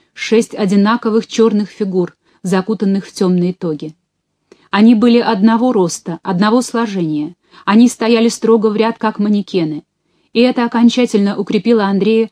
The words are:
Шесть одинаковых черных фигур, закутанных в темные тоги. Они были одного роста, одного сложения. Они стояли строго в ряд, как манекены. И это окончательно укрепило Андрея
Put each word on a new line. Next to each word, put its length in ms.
Шесть 400
одинаковых 720
черных 440
фигур, 460
закутанных 640
в 60
темные 420
тоги. 400
Они 240
были 240
одного 540
роста, 500
одного 400
сложения. 760
Они 240
стояли 400
строго 400
в 80
ряд, 220
как 200
манекены. 640
И 80
это 240
окончательно 760
укрепило 460
Андрея 480